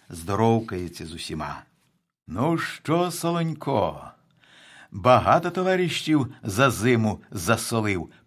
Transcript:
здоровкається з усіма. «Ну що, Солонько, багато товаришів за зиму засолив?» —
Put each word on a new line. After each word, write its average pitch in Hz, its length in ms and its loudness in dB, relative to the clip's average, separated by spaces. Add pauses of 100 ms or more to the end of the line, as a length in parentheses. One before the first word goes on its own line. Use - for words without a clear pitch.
здоровкається 98 960 -2
з 82 80 -12
усіма. 76 500 -10 (640)
«Ну 139 300 0
що, 170 540 -2
Солонько, 147 1000 -2 (800)
багато 123 580 4
товаришів 175 840 0 (100)
за 117 260 2
зиму 110 520 2 (100)
засолив?» — 104 800 -2 (160)